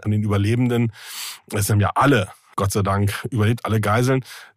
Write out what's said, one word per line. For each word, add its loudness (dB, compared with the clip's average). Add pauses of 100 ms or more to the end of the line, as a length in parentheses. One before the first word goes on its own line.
den 0
Überlebenden, 2 (600)
es -2
haben 2
ja 2
alle, 4 (260)
Gott -2
sei 0
Dank, 0
überlebt, 0
alle 0
Geiseln. 0 (320)